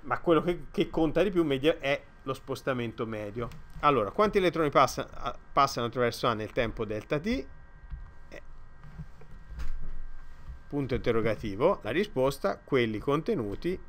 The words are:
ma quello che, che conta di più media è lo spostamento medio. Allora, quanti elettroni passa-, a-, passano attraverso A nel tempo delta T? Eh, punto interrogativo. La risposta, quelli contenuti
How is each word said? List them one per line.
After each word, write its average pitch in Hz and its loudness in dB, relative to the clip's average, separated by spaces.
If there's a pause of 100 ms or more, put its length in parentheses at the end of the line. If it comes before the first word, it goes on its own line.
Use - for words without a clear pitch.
ma 120 0
quello 160 4
che, 170 -2
che 165 0
conta 165 2
di 196 4
più 175 4
media 143 2
è 139 0 (220)
lo 131 -4
spostamento 123 -4
medio. 110 -6 (340)
Allora, 123 4
quanti 208 4
elettroni 165 4
passa-, 135 4
a-, - -6 (160)
passano 135 4
attraverso 120 0
A 120 4
nel 107 -4
tempo 117 0
delta 107 -2
T? 233 -2 (840)
Eh, - -14 (2250)
punto 139 0
interrogativo. 110 2
La 104 -4
risposta, 139 0
quelli 117 0
contenuti 151 -2